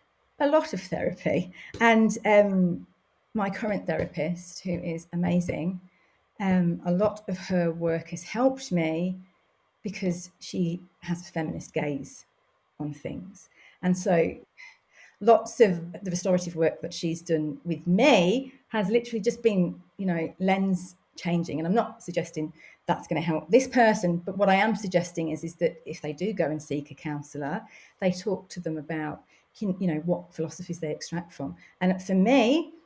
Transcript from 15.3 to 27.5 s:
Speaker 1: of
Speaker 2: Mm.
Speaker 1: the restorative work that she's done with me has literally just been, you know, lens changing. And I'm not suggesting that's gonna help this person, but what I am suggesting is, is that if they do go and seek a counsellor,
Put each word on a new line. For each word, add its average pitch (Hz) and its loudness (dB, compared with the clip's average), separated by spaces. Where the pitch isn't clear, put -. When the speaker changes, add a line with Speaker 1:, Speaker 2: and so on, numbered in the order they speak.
Speaker 1:
of 208 8
Speaker 2:
Mm. 170 -10
Speaker 1:
the 185 -4
restorative 180 0
work 160 0
that 175 -10
she's 165 -4
done 156 -2
with 165 -4
me 214 6
has 208 0
literally 233 0
just 233 -2
been, 185 2
you 196 -6
know, 165 -2
lens 190 0
changing. 170 -2
And 160 -2
I'm 185 2
not 226 -2
suggesting 160 -6
that's 165 -2
gonna 156 0
help 156 -2
this 262 6
person, 208 2
but 185 -6
what 202 4
I 190 6
am 214 2
suggesting 175 -2
is, 156 -6
is 160 -10
that - -2
if - -12
they 151 -6
do 180 -4
go 175 0
and 151 -4
seek 143 -6
a - -16
counsellor, 147 -8